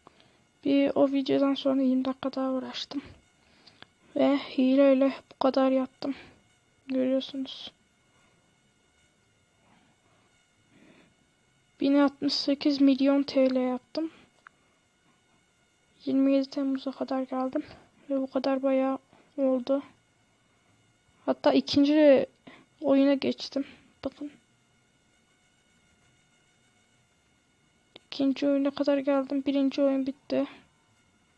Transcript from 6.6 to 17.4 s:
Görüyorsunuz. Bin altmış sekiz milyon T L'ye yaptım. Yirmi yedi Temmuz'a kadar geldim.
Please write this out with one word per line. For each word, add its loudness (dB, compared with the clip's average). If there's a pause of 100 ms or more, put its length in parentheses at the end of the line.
Görüyorsunuz. -4 (4000)
Bin 2
altmış 0
sekiz -2
milyon 4
T 0
L'ye -2
yaptım. -6 (1900)
Yirmi 2
yedi 0
Temmuz'a -4
kadar -6
geldim. -4 (460)